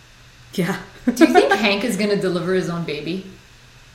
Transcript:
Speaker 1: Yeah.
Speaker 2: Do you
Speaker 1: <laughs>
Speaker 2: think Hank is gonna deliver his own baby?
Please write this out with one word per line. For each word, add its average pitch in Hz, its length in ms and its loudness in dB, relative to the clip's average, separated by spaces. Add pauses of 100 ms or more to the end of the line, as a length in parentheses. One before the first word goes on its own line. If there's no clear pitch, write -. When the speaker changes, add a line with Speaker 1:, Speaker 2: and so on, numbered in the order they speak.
(560)
Speaker 1:
Yeah. 175 220 -4 (280)
Speaker 2:
Do 247 220 4
you - 60 4
Speaker 1:
<laughs> - 0 -
Speaker 2:
think - 200 6
Hank 208 300 0
is 214 120 -2
gonna 208 200 0
deliver 175 400 -2
his 175 160 -2
own 170 120 -4
baby? 160 400 -6 (720)